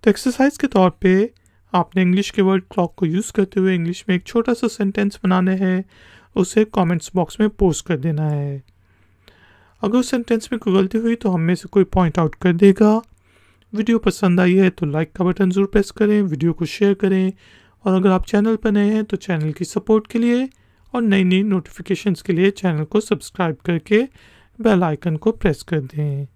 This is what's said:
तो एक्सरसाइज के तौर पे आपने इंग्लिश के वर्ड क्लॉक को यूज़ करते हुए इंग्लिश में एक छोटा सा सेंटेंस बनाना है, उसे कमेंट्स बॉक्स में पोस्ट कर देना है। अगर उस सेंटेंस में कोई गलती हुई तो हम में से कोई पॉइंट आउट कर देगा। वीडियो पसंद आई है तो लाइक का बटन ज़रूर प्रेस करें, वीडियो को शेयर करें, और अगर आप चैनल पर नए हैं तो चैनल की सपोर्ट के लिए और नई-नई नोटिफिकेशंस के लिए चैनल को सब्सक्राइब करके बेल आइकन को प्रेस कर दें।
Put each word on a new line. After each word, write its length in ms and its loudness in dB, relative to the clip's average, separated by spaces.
तो 60 4
एक्सरसाइज 480 0
के 100 -2
तौर 220 2
पे 320 2
आपने 280 0
इंग्लिश 280 2
के 120 -2
वर्ड 300 2
क्लॉक 260 -2
को 80 -2
यूज़ 280 -4
करते 260 -2
हुए 160 0
इंग्लिश 340 -6
में 60 2
एक 80 -4
छोटा 300 -2
सा 140 -2
सेंटेंस 560 -2
बनाना 280 2
है, 340 -2
उसे 300 0
कमेंट्स 500 -2
बॉक्स 240 -2
में 100 2
पोस्ट 360 -2
कर 120 -2
देना 320 -2
है। 340 -6
अगर 160 0
उस 140 -2
सेंटेंस 400 -2
में 80 -4
कोई 140 -2
गलती 240 0
हुई 180 0
तो 140 -4
हम 120 0
में 140 0
से 120 -16
कोई 160 2
पॉइंट 360 0
आउट 160 0
कर 180 0
देगा। 480 4
वीडियो 260 0
पसंद 400 0
आई 160 2
है 140 4
तो 160 -6
लाइक 260 -4
का 140 -4
बटन 260 0
ज़रूर 140 2
प्रेस 260 0
करें, 300 2
वीडियो 320 -2
को 120 -4
शेयर 280 0
करें, 400 0
और 80 2
अगर 160 2
आप 160 2
चैनल 300 0
पर 160 -2
नए 220 2
हैं 100 0
तो 140 -6
चैनल 340 -4
की 140 -8
सपोर्ट 420 0
के 120 -4
लिए 300 0
और 80 -2
नई-नई 420 2
नोटिफिकेशंस 760 -4
के 120 -4
लिए 180 2
चैनल 320 -2
को 160 -2
सब्सक्राइब 560 -4
करके 380 0
बेल 220 2
आइकन 320 -2
को 160 -2
प्रेस 320 -2
कर 160 -2
दें। 560 -6